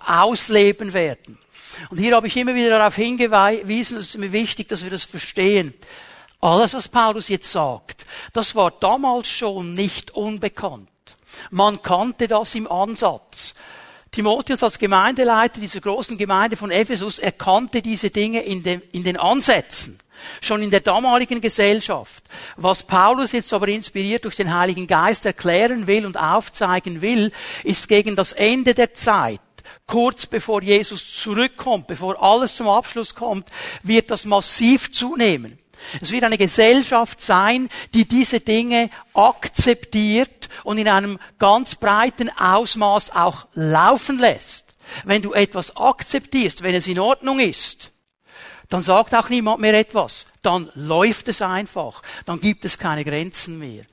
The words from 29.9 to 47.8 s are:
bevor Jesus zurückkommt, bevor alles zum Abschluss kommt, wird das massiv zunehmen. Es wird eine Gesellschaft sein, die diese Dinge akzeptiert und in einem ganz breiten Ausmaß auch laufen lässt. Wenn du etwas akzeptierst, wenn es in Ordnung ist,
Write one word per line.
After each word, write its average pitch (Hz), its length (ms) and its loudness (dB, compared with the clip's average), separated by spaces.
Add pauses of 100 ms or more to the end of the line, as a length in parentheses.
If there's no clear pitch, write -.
bevor 214 380 -4
Jesus 202 580 0
zurückkommt, 220 640 -4
bevor 185 340 -8
alles 226 360 4
zum 233 120 -4
Abschluss 220 460 0
kommt, 214 320 -6 (380)
wird 220 260 2
das 214 160 -6
massiv 226 680 2
zunehmen. 202 680 -2 (420)
Es 165 100 -6
wird 247 140 0
eine 220 120 0
Gesellschaft 226 840 4
sein, 220 460 2 (240)
die 226 120 6
diese 240 360 0
Dinge 233 480 0 (240)
akzeptiert 220 1400 0 (160)
und 208 120 -4
in 214 120 0
einem 196 280 2 (200)
ganz 214 380 4
breiten 233 640 0
Ausmaß 202 760 2
auch 180 380 -2
laufen 175 640 2
lässt. - 460 0 (400)
Wenn 202 160 0
du 202 100 -6
etwas 196 460 -2
akzeptierst, 262 840 -2
wenn 180 120 0
es 175 100 -2
in 180 140 -4
Ordnung 269 400 0
ist, - 520 -4 (760)